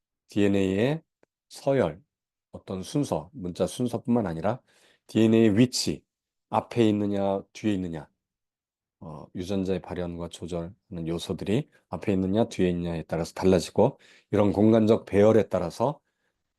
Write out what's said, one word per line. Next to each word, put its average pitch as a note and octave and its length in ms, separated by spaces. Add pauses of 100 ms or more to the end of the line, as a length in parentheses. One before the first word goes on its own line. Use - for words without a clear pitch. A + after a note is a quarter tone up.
(280)
디엔에이의 G2+ 760 (460)
서열, A2 540 (500)
어떤 F#2 300
순서, E2+ 500
문자 F2+ 340
순서뿐만 A#2+ 600
아니라 E2+ 340 (480)
디엔에이 A2+ 500
위치, - 460 (460)
앞에 A2 380
있느냐, G2+ 540 (100)
뒤에 G#2+ 220
있느냐, E2+ 340 (920)
어, D2+ 340
유전자의 F#2 480
발현과 E2+ 460
조절하는 E2+ 800
요소들이 E2+ 640 (200)
앞에 F#2 240
있느냐, F#2+ 360
뒤에 F2+ 220
있느냐에 E2+ 340
따라서 E2 300
달라지고, F#2+ 640 (320)
이런 G2+ 220
공간적 A2 540
배열에 G#2 420
따라서, F#2 520 (580)